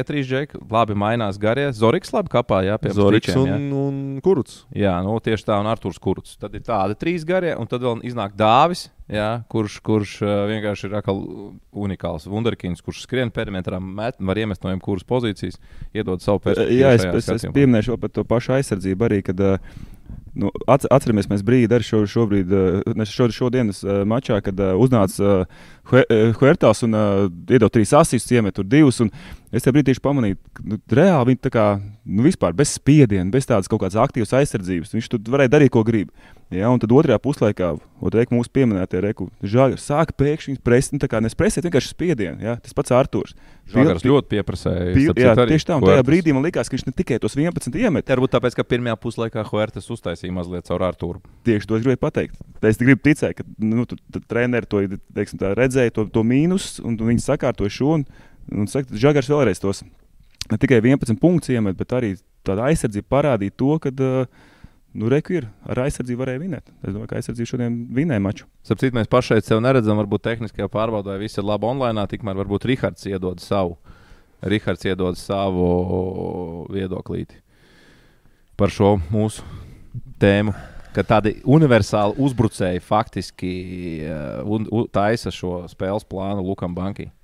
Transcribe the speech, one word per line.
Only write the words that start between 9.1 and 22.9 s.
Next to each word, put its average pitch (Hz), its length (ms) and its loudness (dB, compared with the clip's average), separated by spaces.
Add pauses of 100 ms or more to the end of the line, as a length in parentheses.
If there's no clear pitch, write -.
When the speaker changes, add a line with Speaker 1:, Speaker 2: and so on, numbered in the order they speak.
Speaker 1:
jā, 107 400 -4
kurš, 107 320 -4
kurš, 104 300 0 (100)
eh, 104 80 0 (160)
vienkārši 104 400 -6
ir 98 140 -8
atkal 98 180 -2 (560)
unikāls 90 560 -6
wunderkinds, 101 480 -4
kurš - 240 -12
skrien 123 320 -4
perimetrā, 98 480 -6
met, 101 340 -8
var 95 220 -2
iemest 107 240 -4
no 95 80 -4
jebkuras 95 320 -4
pozīcijas, 110 560 -4 (320)
iedod 95 320 -4
savu 101 160 2
perspektīvu - 400 2
Speaker 3:
Jā, 131 160 6
es, 101 80 4
Speaker 1:
šajā 90 160 0
Speaker 3:
es, - 80 -4
es 113 160 -2
Speaker 1:
skatījumā. 92 160 -4
Speaker 3:
pieminēšu 120 380 4
vēl - 20 -10
par - 160 -8
to 104 80 0
pašu 120 320 0
aizsardzību 98 540 0
arī, 101 180 2
kad, 95 160 0
eh, 95 160 2 (760)
nu, 101 200 -2 (120)
atce-, 135 200 4
atceramies 110 400 2
mēs 101 160 -2
brīdi 120 320 4
arī 117 80 2
šo-, 107 240 0
šobrīd, 101 400 0
eh, 95 480 2